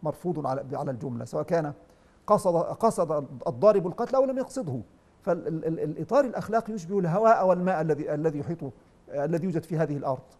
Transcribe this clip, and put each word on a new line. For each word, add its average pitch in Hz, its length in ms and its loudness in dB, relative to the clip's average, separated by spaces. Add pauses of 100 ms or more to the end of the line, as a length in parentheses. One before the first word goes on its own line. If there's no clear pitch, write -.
مرفوض 156 440 -4
على، 135 260 -2
على 139 180 -4
الجملة، 120 340 -6
سواء 151 180 -4
كان 151 300 0 (540)
قصد، 180 300 4
قصد 156 720 0 (200)
الضارب 175 400 4
القتل 240 280 -4
أو 269 100 6
لم 262 140 -2
يقصده. 170 420 -4 (420)
فال-، 170 260 -2
ال-، 160 180 -4
ال-، 165 140 -2
الإطار 165 440 0
الأخلاقي 220 480 -2
يشبه 202 260 -4
الهواء 185 480 4
والماء 180 340 2
الذي، 156 340 0
الذي 151 240 0
يحيط، 160 260 -6
آه، - 600 -10
الذي 165 200 -2
يوجد 165 180 -2
في 160 160 -4
هذه 147 180 0
الأرض. 135 260 -4 (180)